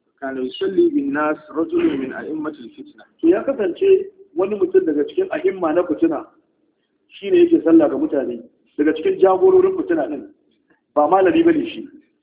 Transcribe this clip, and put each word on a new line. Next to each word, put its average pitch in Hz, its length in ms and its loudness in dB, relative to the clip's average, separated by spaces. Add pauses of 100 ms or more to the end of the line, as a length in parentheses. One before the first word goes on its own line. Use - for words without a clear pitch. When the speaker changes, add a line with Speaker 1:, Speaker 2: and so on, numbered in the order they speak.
(180)
Speaker 1:
Kana 135 220 -10
yusalli 175 540 0
bin 139 180 -2
nas 151 240 -2 (180)
rajulun 165 460 -2
min 131 120 -8
a'immatil 127 640 -10
fitna. - 300 -20 (160)
Speaker 2:
To 165 80 2
ya 208 160 4
kasance 208 600 0 (280)
wani 202 220 -2
mutum 185 300 2
daga 147 180 0
cikin 185 260 -4
a'imma 175 440 -2
na 180 120 2
fitina, 156 400 -4 (840)
shi 196 220 -10
ne 170 140 6
yake 165 200 2
sallah 160 260 6
ga 135 80 -4
mutane, 131 440 -4 (360)
daga 151 160 2
cikin - 260 -2
jagororin 359 560 4
fitina 165 320 -4
din. 139 240 -12 (600)
Ba 147 120 2
malami 175 380 4
bane 156 240 2
shi. - 180 -14 (360)